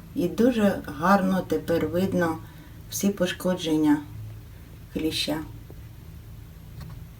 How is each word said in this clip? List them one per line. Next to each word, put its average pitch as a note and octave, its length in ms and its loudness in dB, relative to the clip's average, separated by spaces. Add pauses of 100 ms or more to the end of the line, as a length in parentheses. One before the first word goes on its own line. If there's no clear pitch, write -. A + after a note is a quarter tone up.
(160)
і F3 120 2
дуже G#3 540 4 (180)
гарно F#3+ 480 6
тепер D#3+ 400 2
видно F3 500 2 (520)
всі - 200 2
пошкодження D#3+ 880 4 (960)
кліща. - 440 0 (1800)